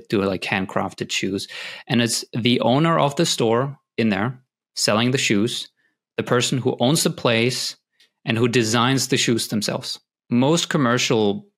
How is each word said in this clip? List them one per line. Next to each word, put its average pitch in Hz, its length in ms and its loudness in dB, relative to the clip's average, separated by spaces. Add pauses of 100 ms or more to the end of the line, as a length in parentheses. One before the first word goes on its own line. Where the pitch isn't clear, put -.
do, 101 140 0
like, 98 200 -2
handcrafted 95 680 -4
shoes. 98 380 -4 (400)
And 117 120 2
it's 117 320 0
the 120 280 2
owner 156 360 2
of 143 200 2
the 170 100 2
store 123 500 0 (200)
in 113 140 2
there 107 300 -2 (360)
selling 117 340 2
the 127 80 0
shoes, 113 500 0 (480)
the 113 60 -4
person 123 360 0
who 127 200 -2
owns 139 240 2
the 175 80 2
place, 120 640 -2 (480)
and 113 140 0
who 120 80 2
designs 120 600 2
the 139 80 0
shoes 117 320 0
themselves. - 500 -4 (320)
Most 135 380 2
commercial 117 880 0